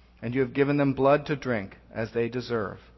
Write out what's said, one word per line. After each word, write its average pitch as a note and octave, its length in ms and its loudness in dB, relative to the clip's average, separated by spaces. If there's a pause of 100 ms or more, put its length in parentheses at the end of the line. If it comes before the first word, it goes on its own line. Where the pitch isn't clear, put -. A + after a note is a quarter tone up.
(220)
and A#2+ 140 -4
you C3+ 60 2
have A#2+ 120 -2
given C#3 220 2
them C#3+ 160 2
blood C3+ 360 4
to D#3 100 -2
drink A2 400 -4 (160)
as A2 180 -6
they A#2 160 0
deserve. A2+ 500 -4 (200)